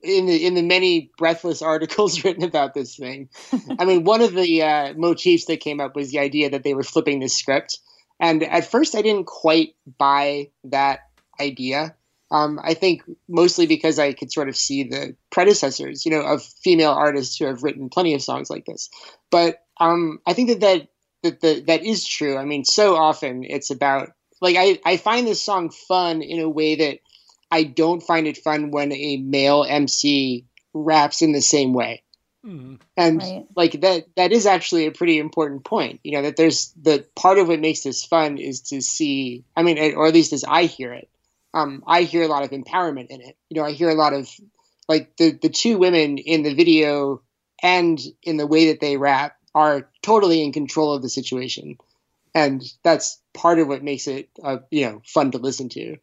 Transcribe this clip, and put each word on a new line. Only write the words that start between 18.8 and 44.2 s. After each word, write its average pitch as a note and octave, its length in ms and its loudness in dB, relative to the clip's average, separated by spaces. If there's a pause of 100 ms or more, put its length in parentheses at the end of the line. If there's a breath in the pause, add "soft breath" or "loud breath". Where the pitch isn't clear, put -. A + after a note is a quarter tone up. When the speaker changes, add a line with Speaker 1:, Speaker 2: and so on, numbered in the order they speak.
Speaker 1:
But, E3+ 320 2 (160)
um, E3+ 480 0
I F3+ 60 0
think A#3+ 160 0
that, A3+ 120 0
that, F#3 280 2 (340)
that, - 200 -2
that, D#3 260 2
that D#3+ 160 2
is G#3 200 -4
true. C#3 320 -4
I C3+ 80 -6
mean, C#3+ 200 -6
so G3+ 320 4
often D3+ 480 0
it's C#3+ 260 -8
about, C#3 400 -2 (320)
like, F3+ 160 2
I, F#3 260 4
I F3 140 2
find A#3 280 -2
this G#3 160 -2
song F3+ 280 -2
fun F3 500 -2
in D#3 200 -6
a D#3+ 80 -2
way D#3 280 2
that C#3+ 220 -2 (520 soft breath)
I D#3+ 120 4
don't D#3+ 400 0
find E3 240 2
it D3+ 100 -4
fun D3+ 340 -2
when C#3+ 220 -2
a C#3+ 240 -4
male C#3 500 2
M C#3+ 220 0
C C3+ 560 0 (300)
raps D#3 480 2
in D#3 100 4
the C#3+ 80 2
same C3+ 320 2
way. A2+ 300 -2 (420)
Speaker 2:
Mm-hmm. C3+ 300 -16 (240)
Speaker 1:
And E3 240 4
Speaker 3:
Right. F#3 240 -12 (100)
Speaker 1:
like, E3 240 0
that, F3 240 2 (120)
that F3+ 160 4
is A3 120 2
actually F3 400 2
a D#3 80 -2
pretty E3 260 2
important D3 460 -4
point, F3 400 -4
you D3 80 -8
know, D3 80 -2
that D3 160 -4
there's D#3+ 340 2 (120)
the C#3+ 240 2 (100)
part F#3 220 4
of F#3 100 4
what E3 120 0
makes D#3 220 -2
this C3+ 220 -8
fun D#3 320 0
is C3+ 320 -10
to C#3 140 -8
see, C3+ 640 -4 (120)
I E3 60 2
mean, E3+ 160 2 (160)
or D#3 120 2
at D#3+ 60 4
least D#3+ 220 4
as B2+ 120 -6
I D#3+ 180 2
hear C3 280 -6
it, B2+ 160 -18 (460)
um, C#3+ 320 -4
I E3+ 160 4
hear E3 200 0
a D#3+ 60 0
lot C#3+ 160 -2
of C3 60 -8
empowerment C#3 580 -6
in C3 140 -18
it. C3 160 -20 (100)
You D#3 140 -8
know, D3 40 -4
I D3+ 60 -6
hear D#3+ 160 0
a D#3+ 60 2
lot D3+ 180 2
of, C#3 160 -6 (580)